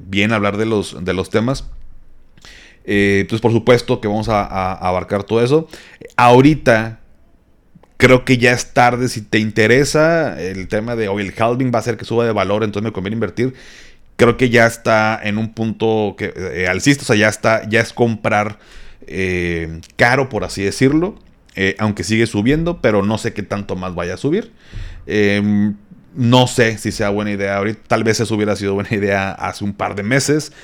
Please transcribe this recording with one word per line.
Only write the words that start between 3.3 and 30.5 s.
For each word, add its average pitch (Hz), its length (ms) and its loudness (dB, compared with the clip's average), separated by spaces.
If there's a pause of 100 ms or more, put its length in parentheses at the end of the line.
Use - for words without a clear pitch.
por 113 120 2
supuesto 120 500 2
que 107 60 -2
vamos 107 200 -4
a, 104 140 2
a, 95 320 -4
a 92 140 -4
abarcar 92 360 -2
todo 113 180 0
eso. 147 240 2 (500)
Ahorita, 120 840 4 (1040)
creo 127 220 6
que 131 100 4
ya 123 160 4
es - 220 -4
tarde 123 340 4
si 110 140 -8
te 113 160 -2
interesa 123 1000 2
el 92 300 -8
tema 110 260 -4
de, 110 140 -2
"Oye, 101 180 -2
el 92 160 -6
halving 123 300 0
va 117 60 2
a - 20 -2
hacer 113 160 -4
que - 80 -12
suba 117 220 0
de 113 60 0
valor, 104 300 0
entonces 104 220 -4
me 110 80 -6
conviene 95 220 -6
invertir". 113 400 -4 (640)
Creo 117 200 4
que 123 140 2
ya 117 160 6
está 110 580 0
en 104 140 -2
un 110 160 -6
punto 110 640 -2
que, 104 180 -6
eh, 90 320 -6
alcista, 123 340 0
o - 40 -12
sea, 113 100 2
ya 104 140 4
está, 113 360 0
ya 113 140 2
es - 140 -2
comprar, 107 640 -2 (480)
eh, 87 760 -4 (160)
caro, 127 320 2
por 92 160 -6
así 95 180 -8
decirlo, 139 560 0 (360)
eh, 95 240 0
aunque 107 260 -2
sigue 113 220 0
subiendo, 156 560 -2
pero 107 200 4
no 107 140 0
sé 110 160 -6
qué 104 100 -8
tanto 98 320 -8
más 92 200 -8
vaya 87 180 -6
a 92 60 -8
subir. 175 340 -4 (540)
Em, 104 680 2 (400)
no 127 320 4
sé 113 300 2
si 104 160 -6
sea 104 160 -2
buena 104 220 -2
idea 98 260 -2
ahorita. 104 320 -4
Tal 110 160 0
vez 113 160 2
eso 110 140 -2
hubiera 104 200 0
sido 98 200 -4
buena 98 200 -4
idea 98 380 -2
hace 95 320 -8
un 101 80 -4
par 98 220 -6
de 101 80 -8
meses, 139 500 0 (120)